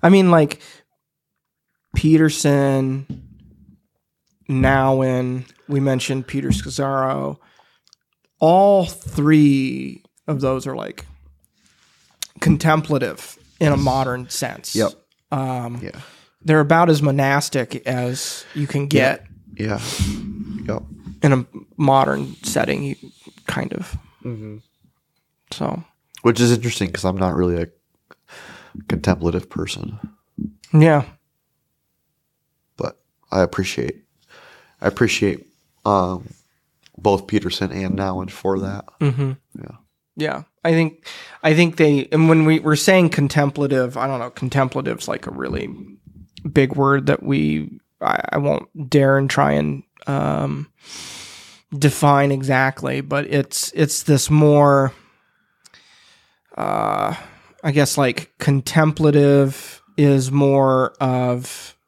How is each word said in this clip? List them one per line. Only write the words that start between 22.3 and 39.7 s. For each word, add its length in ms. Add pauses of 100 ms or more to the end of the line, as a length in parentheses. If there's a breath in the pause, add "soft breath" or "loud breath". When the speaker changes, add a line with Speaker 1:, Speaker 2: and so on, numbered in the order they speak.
Speaker 1:
setting, 420
you, 120 (500)
kind 280
of. 220 (280)
Speaker 2:
Mm-hmm. 340 (960)
Speaker 1:
So. 320 (380)
Speaker 2:
Which 180
is 120
interesting 400
'cause 120
I'm 120
not 180
really 280
a 60 (1200 loud breath)
contemplative 640
person. 480 (720)
Speaker 1:
Yeah. 320 (1700)
Speaker 2:
But 240 (320)
I 100
appreciate, 600 (760 soft breath)
I 80
appreciate, 580 (380)
um, 440 (680)
both 280
Peterson 460
and 260
Nouwen 320
for 300
that. 240 (160)
Speaker 1:
Mm-hmm. 320 (260)
Speaker 2:
Yeah. 180 (400)